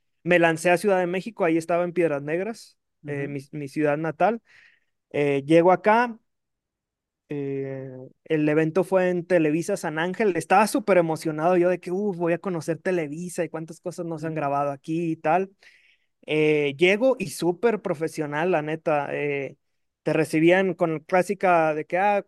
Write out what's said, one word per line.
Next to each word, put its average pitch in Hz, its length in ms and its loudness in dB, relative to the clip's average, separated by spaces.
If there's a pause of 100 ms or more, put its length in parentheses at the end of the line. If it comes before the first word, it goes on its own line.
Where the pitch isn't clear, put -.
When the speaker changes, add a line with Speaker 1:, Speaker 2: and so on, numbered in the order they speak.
(240)
Speaker 1:
me 175 160 4
lancé 165 320 4
a 175 60 6
Ciudad 190 220 2
de 180 80 0
México, 190 380 -4
ahí 165 120 2
estaba 170 260 0
en 175 100 -4
Piedras 156 300 0
Negras, 180 540 -8 (280)
eh, 143 220 -6
Speaker 2:
Ujú. - 20 -12
Speaker 1:
mi, 143 100 -8 (120)
mi 147 160 -10
ciudad 147 300 0
natal. 175 440 0 (680)
Eh, 143 340 0
llego 170 260 6
acá, 220 480 2 (1080)
eh, 135 580 -6 (380)
el 151 240 2
evento 160 340 2
fue 180 260 2
en 175 160 -2
Televisa 170 520 0
San 156 220 -6
Ángel. 185 360 0
Estaba 190 320 4
súper 208 300 2
emocionado 160 600 0
yo 175 120 4
de 180 100 -2
que, 180 120 -12
"Uf, 196 260 -4
voy 170 160 0
a 170 60 -2
conocer 170 400 -6
Televisa 170 640 -6
y 156 60 -6
cuántas 160 320 -12
cosas 175 240 -10
no 165 140 -8
se 160 80 -8
han 160 60 -6
Speaker 2:
Ujú. - 20 -8
Speaker 1:
grabado 143 360 -2
aquí 160 400 -6
y 160 40 -4
tal". 175 360 0 (760)
Eh, 151 500 2
llego 202 420 4
y 180 100 -6
súper 180 520 -2
profesional, 156 680 -4
la 156 120 2
neta. 151 500 -2
Eh, 143 440 -6 (460)
te 156 100 -2
recibían 165 640 2
con 165 200 -2
la 151 60 -8
clásica 175 760 2
de 151 100 -6
que, 175 140 -4
"Ah, 202 280 0